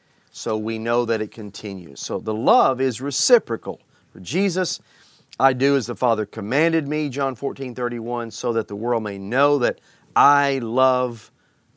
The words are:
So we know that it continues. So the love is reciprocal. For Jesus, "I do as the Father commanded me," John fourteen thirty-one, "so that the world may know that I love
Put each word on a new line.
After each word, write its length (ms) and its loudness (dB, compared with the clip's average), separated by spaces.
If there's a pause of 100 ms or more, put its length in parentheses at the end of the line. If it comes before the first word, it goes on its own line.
(320)
So 260 -4
we 200 -4
know 280 0
that 160 0
it 100 -6
continues. 720 -12
So 180 -4
the 160 -4
love 440 4
is 220 0
reciprocal. 800 0 (320)
For 60 -16
Jesus, 600 -2 (600)
"I 140 6
do 220 2
as 120 0
the 80 -6
Father 320 2
commanded 600 0
me," 220 -2
John 240 -4
fourteen 400 -8
thirty-one, 560 -6
"so 240 -4
that 140 -2
the 80 -8
world 260 -2
may 160 -6
know 400 2
that 240 0 (340)
I 440 4
love 720 0 (460)